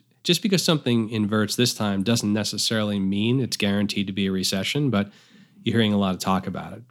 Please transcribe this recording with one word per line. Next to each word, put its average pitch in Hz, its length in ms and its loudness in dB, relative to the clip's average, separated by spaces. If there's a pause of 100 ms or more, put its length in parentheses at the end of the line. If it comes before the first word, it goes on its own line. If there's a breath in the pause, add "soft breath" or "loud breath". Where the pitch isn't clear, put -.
(220)
just - 200 0
because 190 200 2
something 120 480 2
inverts 107 460 0
this 120 180 2
time 101 280 -2
doesn't 107 300 0
necessarily 104 680 -2
mean 104 420 0
it's - 160 -4
guaranteed 101 500 0
to 101 60 -8
be 98 140 0
a 98 60 0
recession, 95 580 -2
but 101 200 0 (520 loud breath)
you're 107 120 -2
hearing 110 180 4
a 101 60 2
lot 95 160 2
of 82 60 -8
talk 95 260 0
about 78 260 -8
it. 117 180 -16